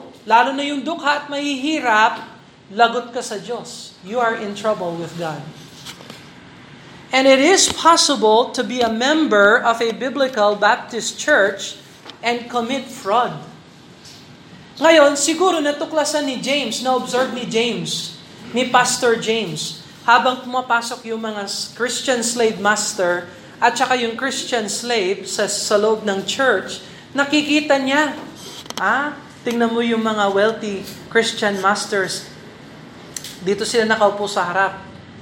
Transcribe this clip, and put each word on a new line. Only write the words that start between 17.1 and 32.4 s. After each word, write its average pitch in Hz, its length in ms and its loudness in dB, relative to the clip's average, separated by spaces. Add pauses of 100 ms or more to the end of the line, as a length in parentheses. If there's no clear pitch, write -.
ni 240 120 -8
James, 202 720 -4 (360)
ni 247 120 0
Pastor 240 520 2
James, 185 640 -4 (200)
habang 254 400 4
pumapasok 247 640 -4
yung 226 160 -6
mga 208 240 -6
s-, - 260 -8
Christian 240 460 -2
slave 226 400 0
master 196 720 0 (320)
at 240 160 4
saka 262 160 2
yung 226 240 -2
Christian 240 480 -4
slave 202 580 -2
sa, 208 220 -4
sa - 320 0
loob 214 240 2
ng 196 240 -2
church, 247 560 0 (320)
nakikita 294 640 2
niya, 277 320 2 (640)
ah, 269 400 -2 (320)
tingnan 233 240 0
mo 233 80 -2
yung 226 240 0
mga 214 320 0
wealthy 202 480 0 (240)
Christian 214 560 0
masters. 196 640 -2 (1120)